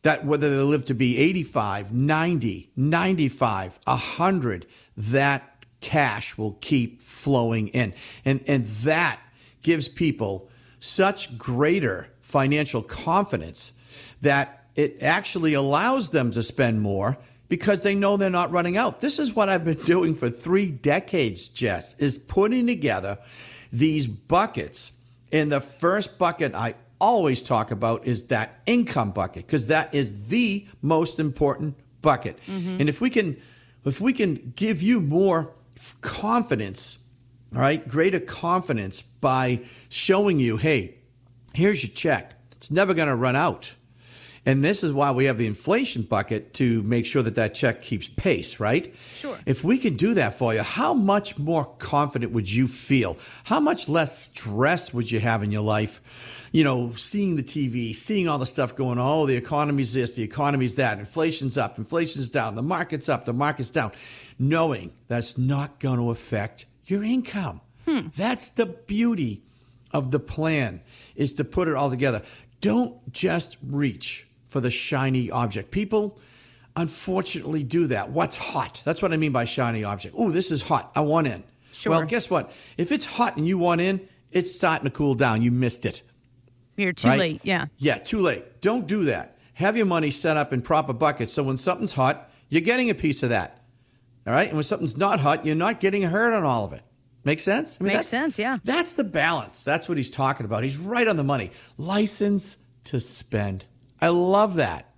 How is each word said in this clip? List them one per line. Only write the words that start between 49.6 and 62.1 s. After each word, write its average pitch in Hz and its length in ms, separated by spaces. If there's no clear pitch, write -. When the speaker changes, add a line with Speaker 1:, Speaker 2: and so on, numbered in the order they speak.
Speaker 1:
we 214 140
can 156 200
do 220 180
that 120 240
for 120 160
you, 107 80
how 294 320
much 202 420
more 151 280
confident 143 540
would 107 180
you 123 180
feel? 117 500
How 254 160
much 302 280
less 151 300
stress 127 800
would 117 160
you 113 80
have 110 240
in 104 80
your 107 100
life? 107 400
You 156 100
know, 123 320
seeing 196 400
the 139 80
T 143 240
V, 117 240
seeing 185 380
all 147 100
the 127 60
stuff 123 280
going 123 240
on, 123 80
"Oh, 151 200
the 135 100
economy's 139 560
this, 120 220
the 117 100
economy's 135 540
that, 117 200
inflation's 139 600
up, 113 200
inflation's 139 520